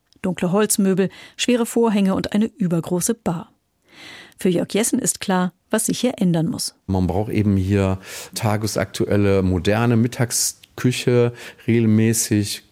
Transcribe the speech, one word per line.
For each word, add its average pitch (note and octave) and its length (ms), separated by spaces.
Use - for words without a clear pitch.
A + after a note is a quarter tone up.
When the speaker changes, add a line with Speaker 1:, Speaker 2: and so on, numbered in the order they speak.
Speaker 1:
Dunkle F3+ 300
Holzmöbel, F#3+ 560
schwere A#3+ 300
Vorhänge G#3 480
und F3+ 200
eine G#3+ 120
übergroße F3 680
Bar. E3+ 380
Für F#3 120
Jörg E3+ 220
Jessen A3+ 260
ist - 220
klar, F#3 320
was A3 160
sich - 140
hier B3+ 180
ändern E3 280
muss. - 280
Speaker 2:
Man F#2+ 200
braucht F#2+ 260
eben G2 240
hier F#2+ 420
tagesaktuelle, G2+ 1080
moderne G2+ 540
Mittagsküche, A#2+ 1400
regelmäßig A2 1040